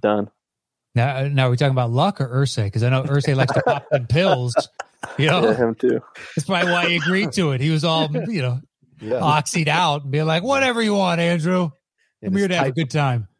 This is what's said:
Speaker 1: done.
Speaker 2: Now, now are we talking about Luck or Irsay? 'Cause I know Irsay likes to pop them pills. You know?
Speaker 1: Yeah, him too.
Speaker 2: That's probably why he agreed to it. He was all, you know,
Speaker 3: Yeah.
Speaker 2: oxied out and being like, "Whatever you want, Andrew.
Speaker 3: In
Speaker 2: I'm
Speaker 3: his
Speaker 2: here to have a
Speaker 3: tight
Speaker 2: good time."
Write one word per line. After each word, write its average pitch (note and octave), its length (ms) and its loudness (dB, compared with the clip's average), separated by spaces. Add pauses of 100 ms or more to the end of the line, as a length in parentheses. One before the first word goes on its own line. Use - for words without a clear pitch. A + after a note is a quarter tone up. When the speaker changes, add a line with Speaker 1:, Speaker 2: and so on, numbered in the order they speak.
Speaker 1:
done. G#2+ 280 0 (680)
Speaker 2:
Now, C3+ 320 -2
now C3+ 200 2
are - 20 2
we B2 80 0
talking C#3 160 2
about B2 180 0
Luck D3 300 0
or C3 80 -2
Irsay? A#2+ 420 -2
'Cause A2+ 100 -2
I A#2+ 80 2
know C3 140 0
Irsay C#3+ 320 0
likes C3+ 180 0
to D#3 80 2
pop - 280 -2
them B2+ 180 0
pills. C3 480 2 (640)
You D3 100 2
know? F3 220 2
Speaker 1:
Yeah, A2 60 2
him A#2 200 0
too. B2 240 0 (360)
Speaker 2:
That's D#3 120 -4
probably F3 240 2
why F3 160 0
he F3 80 0
agreed F#3 380 0
to E3 180 0
it. B2+ 80 -2
He D3 120 0
was D3+ 120 0
all, D#3+ 260 0 (200)
you G3 120 -4
know, B2+ 200 -2 (400)
Speaker 3:
Yeah. A#2 180 -2
Speaker 2:
oxied D3+ 480 0
out D3+ 360 0
and C#3 80 -8
being D3+ 140 0
like, D#3+ 180 0
"Whatever B3+ 380 0
you G#3+ 140 2
want, F3+ 240 0
Andrew. E3+ 500 0 (520)
Speaker 3:
In - 80 -6
Speaker 2:
I'm F#3+ 40 -2
Speaker 3:
his G3 100 2
Speaker 2:
here G3 40 0
to F3+ 80 0
have E3 80 2
a C3+ 60 0
Speaker 3:
tight B2 60 -6
Speaker 2:
good D3+ 140 -2
time." B2 380 0 (120)